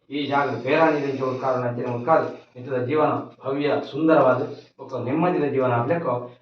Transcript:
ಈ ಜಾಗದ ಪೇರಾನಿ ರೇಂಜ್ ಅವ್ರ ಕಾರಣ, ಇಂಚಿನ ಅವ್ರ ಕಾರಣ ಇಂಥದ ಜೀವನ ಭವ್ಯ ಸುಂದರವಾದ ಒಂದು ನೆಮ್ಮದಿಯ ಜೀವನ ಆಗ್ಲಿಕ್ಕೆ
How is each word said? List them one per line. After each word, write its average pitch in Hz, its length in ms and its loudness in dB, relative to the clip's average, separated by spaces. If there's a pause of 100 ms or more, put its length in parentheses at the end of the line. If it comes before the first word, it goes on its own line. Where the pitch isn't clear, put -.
(100)
ಈ 139 160 -4
ಜಾಗದ 131 360 0
ಪೇರಾನಿ 147 440 2
ರೇಂಜ್ 131 160 -4
ಅವ್ರ 127 180 -2
ಕಾರಣ, 123 240 0
ಇಂಚಿನ 120 280 -4
ಅವ್ರ 120 120 -6
ಕಾರಣ 160 200 4 (320)
ಇಂಥದ 123 280 -4
ಜೀವನ 135 260 2 (360)
ಭವ್ಯ 143 260 -2 (180)
ಸುಂದರವಾದ 139 580 4 (300)
ಒಂದು 131 260 -10
ನೆಮ್ಮದಿಯ 151 460 0
ಜೀವನ 127 220 2
ಆಗ್ಲಿಕ್ಕೆ 123 680 -2